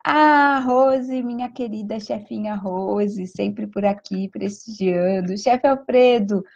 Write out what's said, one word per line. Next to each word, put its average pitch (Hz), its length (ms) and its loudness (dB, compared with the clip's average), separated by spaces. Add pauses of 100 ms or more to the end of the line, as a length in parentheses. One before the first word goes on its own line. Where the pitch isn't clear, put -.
Ah, 285 560 4
Rose, 254 640 2
minha 240 280 -6
querida 220 500 -8
chefinha 214 540 -6
Rose, 196 720 -2
sempre 202 400 -6
por 208 180 -4
aqui, 196 440 -4
prestigiando. 190 1080 -2
Chefe 240 300 2
Alfredo, 247 760 4 (140)